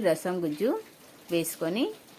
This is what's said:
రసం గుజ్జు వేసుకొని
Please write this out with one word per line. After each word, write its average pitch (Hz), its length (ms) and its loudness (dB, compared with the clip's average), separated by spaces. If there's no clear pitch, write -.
రసం 175 360 2
గుజ్జు 165 280 0
వేసుకొని 170 520 0